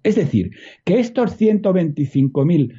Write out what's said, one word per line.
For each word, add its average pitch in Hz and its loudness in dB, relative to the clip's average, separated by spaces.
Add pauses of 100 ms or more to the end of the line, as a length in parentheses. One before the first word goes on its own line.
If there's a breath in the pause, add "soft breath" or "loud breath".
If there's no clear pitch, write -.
Es 214 0
decir, 113 0 (340 loud breath)
que 214 0
estos 233 -4
ciento 214 2
veinticinco 143 0
mil 151 0